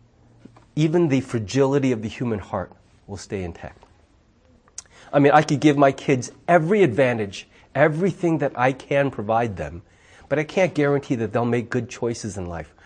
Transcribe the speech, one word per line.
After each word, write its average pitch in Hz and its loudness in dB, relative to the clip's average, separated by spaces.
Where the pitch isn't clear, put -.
even 165 2
the 135 2
fragility 131 0
of 110 -2
the 110 -6
human 113 -4
heart 92 -8
will 98 -12
stay - -8
intact. - -14
I - 4
mean, 139 6
I 151 6
could 151 0
give 147 4
my 143 6
kids 131 -2
every 175 4
advantage, 117 0
everything 160 0
that 139 -4
I 131 2
can 139 -2
provide 110 -2
them, 80 -12
but 143 -2
I 156 0
can't 180 0
guarantee 143 0
that 110 -4
they'll 120 0
make 120 -2
good 117 -4
choices 117 -6
in 90 -8
life 82 -12